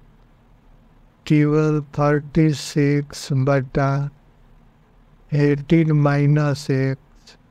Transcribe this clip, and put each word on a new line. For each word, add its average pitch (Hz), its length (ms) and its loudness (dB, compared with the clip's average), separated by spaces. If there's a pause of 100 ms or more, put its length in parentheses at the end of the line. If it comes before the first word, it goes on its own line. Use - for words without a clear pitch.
(1300)
टी 151 180 4
वन 151 360 0 (180)
थर्टी 151 560 0
सिक्स 143 760 -4 (200)
बटा 139 400 0 (1400)
एटीन 147 600 2
माइनस 143 800 2
एक्स - 680 -6 (140)